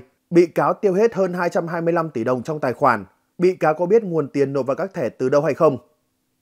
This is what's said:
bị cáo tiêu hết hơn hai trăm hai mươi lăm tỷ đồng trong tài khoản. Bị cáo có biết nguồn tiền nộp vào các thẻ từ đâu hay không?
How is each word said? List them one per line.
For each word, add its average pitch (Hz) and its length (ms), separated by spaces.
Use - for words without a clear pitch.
bị 175 160
cáo 160 280
tiêu 190 200
hết 226 200
hơn 185 200
hai 180 160
trăm 170 180
hai 165 140
mươi 170 120
lăm 165 160
tỷ 117 140
đồng 127 200
trong 156 160
tài 127 140
khoản. 113 320
Bị 180 180
cáo 156 180
có 175 120
biết 214 180
nguồn 160 240
tiền 139 260
nộp 131 140
vào 135 80
các 180 180
thẻ 131 160
từ 131 200
đâu 147 120
hay 151 120
không? 147 240